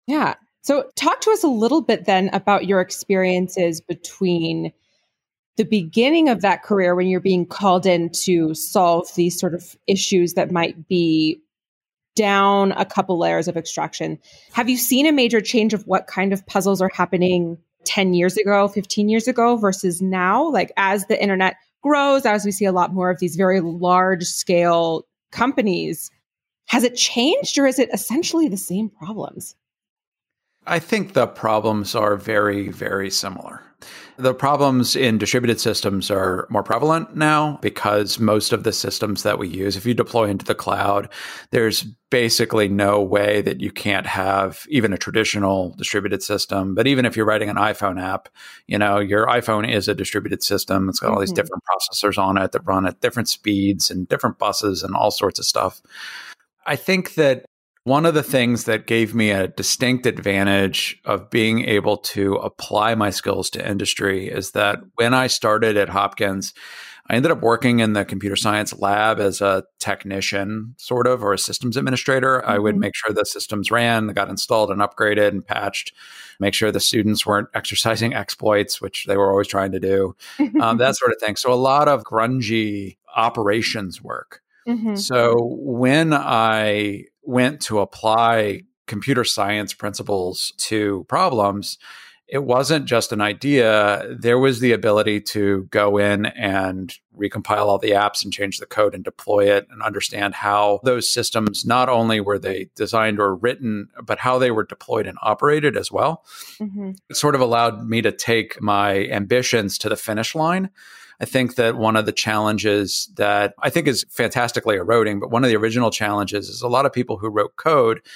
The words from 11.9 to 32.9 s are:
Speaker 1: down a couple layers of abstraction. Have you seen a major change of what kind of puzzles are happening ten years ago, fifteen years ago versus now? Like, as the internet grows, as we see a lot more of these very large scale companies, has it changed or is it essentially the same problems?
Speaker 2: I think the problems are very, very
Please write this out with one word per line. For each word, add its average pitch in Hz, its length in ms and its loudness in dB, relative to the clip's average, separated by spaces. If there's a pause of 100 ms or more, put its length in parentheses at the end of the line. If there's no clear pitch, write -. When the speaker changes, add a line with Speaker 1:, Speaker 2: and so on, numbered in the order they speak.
Speaker 1:
down 196 580 4
a 190 120 -2
couple 190 320 -2
layers 170 300 0
of 170 100 -4
abstraction. 160 600 -6 (360)
Have 233 160 -2
you 254 80 0
seen 262 280 2
a 320 60 6
major 233 300 2
change 220 320 0
of 208 120 -6
what 185 220 -2
kind 196 260 -2
of 196 140 -8
puzzles 190 340 0
are 185 120 0
happening 175 640 0 (260)
ten 190 300 0
years 180 240 2
ago, 202 300 2
fifteen 208 420 -2
years 220 180 0
ago 240 300 2
versus 190 440 -2
now? 190 480 2
Like, 220 280 0
as 196 280 0
the - 160 0
internet 190 340 0 (280)
grows, 277 420 4
as 208 200 2
we 208 60 0
see 202 140 -2
a 190 60 2
lot 180 220 2
more 180 160 0
of 180 100 0
these 165 160 -2
very 190 260 4
large 180 640 2
scale 170 800 0 (260)
companies, 185 800 -2 (560)
has 233 180 0
it 247 120 0
changed 311 640 0
or 277 100 4
is 262 120 0
it 247 140 2
essentially 320 540 0
the 196 100 -2
same 196 320 -6
problems? - 640 -14 (1120)
Speaker 2:
I 170 120 0
think - 340 -4
the 120 140 4
problems 107 680 0
are 104 220 2
very, 101 540 0
very 98 420 -4